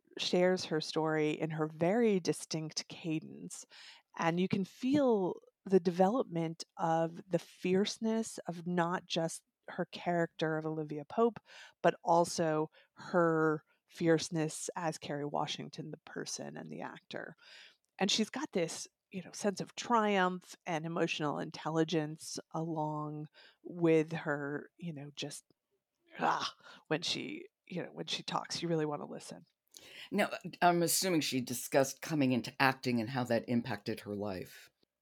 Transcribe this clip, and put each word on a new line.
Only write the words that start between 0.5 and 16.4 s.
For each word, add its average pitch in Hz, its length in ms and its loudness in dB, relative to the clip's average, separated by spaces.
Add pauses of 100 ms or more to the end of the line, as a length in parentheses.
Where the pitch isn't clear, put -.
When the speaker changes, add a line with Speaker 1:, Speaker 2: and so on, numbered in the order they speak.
Speaker 1:
her 156 160 0
story 156 580 2
in 160 120 -2
her 156 160 0
very 190 520 4
distinct 156 720 -4
cadence. 156 760 -6 (520)
And 170 220 2
you 185 80 4
can 190 180 0
feel 254 720 2 (300)
the 190 140 6
development 170 840 2 (140)
of 165 340 2 (180)
the 170 100 2
fierceness 220 1080 0
of 170 180 -8
not 175 400 0
just - 360 -2 (280)
her - 220 -4
character 165 640 0
of 156 80 -4
Olivia 151 440 -4
Pope, 233 300 2 (440)
but 170 100 6 (100)
also 165 640 2 (260)
her 160 680 4 (260)
fierceness 160 840 0
as 165 220 -4
Kerry 147 280 -6
Washington, 151 680 -6
the 151 60 -12 (140)
person - 460 -8